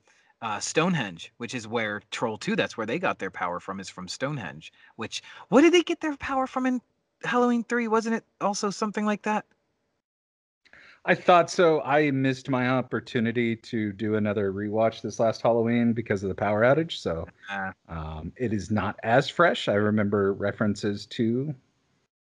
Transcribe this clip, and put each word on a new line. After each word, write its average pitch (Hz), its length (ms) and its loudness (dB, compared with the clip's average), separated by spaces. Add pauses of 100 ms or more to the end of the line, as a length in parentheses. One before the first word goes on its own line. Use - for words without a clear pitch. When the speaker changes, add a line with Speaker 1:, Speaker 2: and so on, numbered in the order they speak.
(420)
Speaker 1:
uh, 107 180 -6
Stonehenge, 143 800 -2
which 120 180 -10
is 113 140 -8
where 107 320 -2 (100)
Troll 113 260 -4
two, 208 200 -2
that's 104 180 -2
where 110 100 -6
they 113 140 -4
got 139 200 -4
their 95 120 -8
power 87 300 -6
from, 98 180 -10
is 95 100 -12
from 92 200 -14
Stonehenge. 107 640 -8 (240)
Which, - 260 -10 (240)
what 233 140 6
did 330 120 8
they 349 100 8
get - 180 -4
their 302 160 -6
power 262 280 -2
from 254 200 -4
in 254 160 0 (420)
Halloween 240 400 2
three? 240 240 -2
Wasn't 220 280 0
it - 100 -6 (160)
also 202 280 -2
something 214 360 -4
like 208 160 -2
that? 214 240 -2 (1600)
Speaker 2:
I 180 100 4
thought 170 340 6
so. 160 320 4
I 147 300 2
missed 135 380 0
my 127 200 0
opportunity 117 840 0
to 107 380 -4
do 107 220 -2
another 104 380 0
rewatch 107 480 0
this 107 180 -8
last 113 220 2
Halloween 117 520 2
because 113 300 -2
of 95 60 -2
the 90 60 -4
power 104 260 0
outage. 143 360 4
So, 82 300 -4 (220)
Speaker 1:
Uh. 95 220 -6 (180)
Speaker 2:
um, 80 460 -8
it 113 180 -4
is 95 160 -4
not 104 340 -2
as 123 240 4
fresh. - 400 2
I 113 60 0
remember 104 600 2
references 101 720 -2
to 127 480 -2 (720)